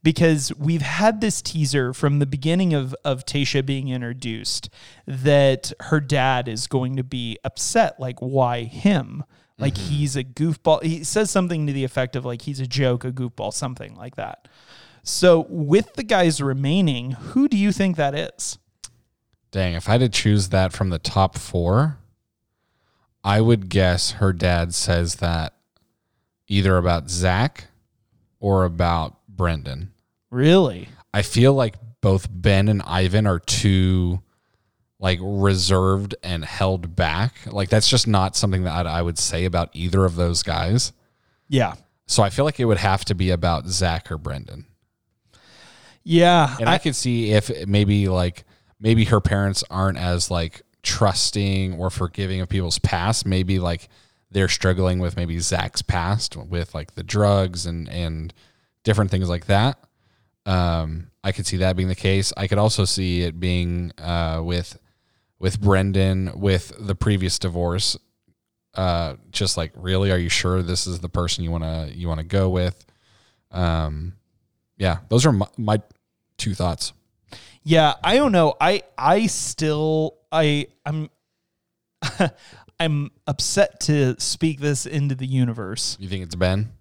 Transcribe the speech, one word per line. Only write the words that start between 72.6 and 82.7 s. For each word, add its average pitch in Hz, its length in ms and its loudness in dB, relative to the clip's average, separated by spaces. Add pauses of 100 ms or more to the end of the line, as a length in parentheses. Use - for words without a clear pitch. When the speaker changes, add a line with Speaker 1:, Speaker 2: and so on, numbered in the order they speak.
Speaker 2:
Um, 82 600 -2 (640)
yeah, 90 220 0 (100)
those 123 160 4
are 151 80 4
my, 101 140 0 (100)
my 107 240 0 (560)
two 101 160 -6
thoughts. 87 400 -4 (680)
Speaker 1:
Yeah, 151 380 4
I 190 140 2
don't 277 160 4
know. 165 300 4
I, 185 220 2 (140)
I 180 300 4
still, 156 880 -2 (160)
I, 151 360 2 (180)
I'm, 151 240 -6 (920)
<laughs> 165 280 -2 (500)